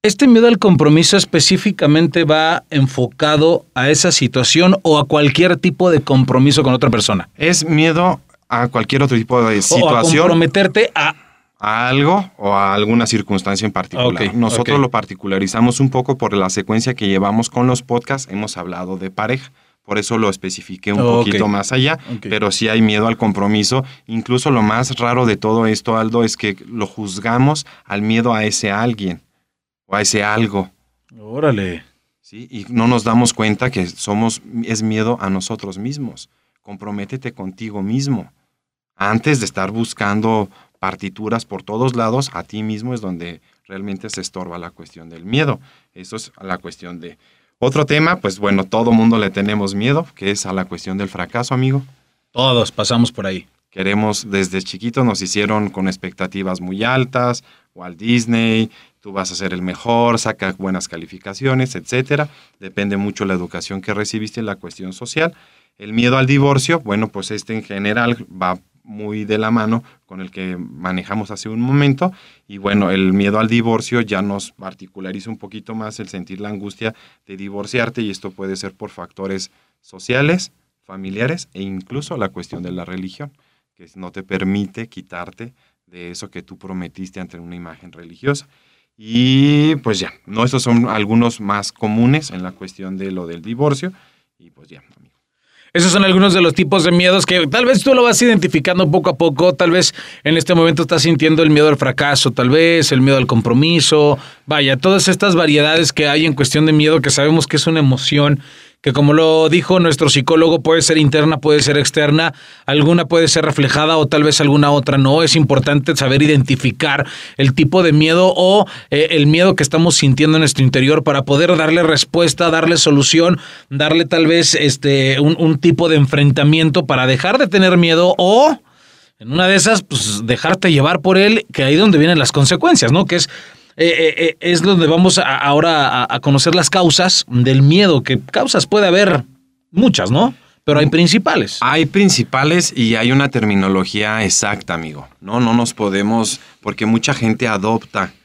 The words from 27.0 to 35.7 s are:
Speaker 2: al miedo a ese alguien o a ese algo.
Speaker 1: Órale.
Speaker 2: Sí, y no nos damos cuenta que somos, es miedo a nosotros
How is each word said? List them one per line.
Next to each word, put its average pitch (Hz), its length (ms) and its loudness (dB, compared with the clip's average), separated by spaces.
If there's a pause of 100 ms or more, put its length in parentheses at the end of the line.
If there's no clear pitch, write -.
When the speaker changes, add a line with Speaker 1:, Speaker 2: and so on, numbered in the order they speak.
Speaker 2:
al 101 180 -6
miedo 113 320 0
a 107 100 -2
ese 107 280 -4
alguien 101 480 -6 (680)
o 95 100 -8
a 107 40 -2
ese 104 240 -2
algo. 104 460 -2 (500)
Speaker 1:
Órale. 107 640 -4 (360)
Speaker 2:
Sí, 117 300 -20
y 101 200 -14
no 117 180 0
nos 120 160 2
damos 117 300 2
cuenta 110 360 -2
que 95 160 -4
somos, 107 540 -4 (240)
es 110 180 -6
miedo 110 380 -2
a 98 100 -4
nosotros 95 480 -8